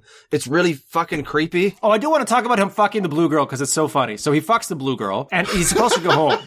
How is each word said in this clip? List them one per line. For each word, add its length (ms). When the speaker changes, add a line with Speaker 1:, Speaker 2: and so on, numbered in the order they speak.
Speaker 1:
it's 140
really 260
fucking 520
creepy. 580
Speaker 2:
Oh, 80
I 80
do 100
wanna 160
talk 220
about 120
him 120
fucking 320
the 80
blue 180
girl, 160
'cause 160
it's 100
so 160
funny. 300
So 160
he 80
fucks 280
the 80
blue 200
girl, 340
and 160
he's 220
supposed 280
to 40
go 100
home, 360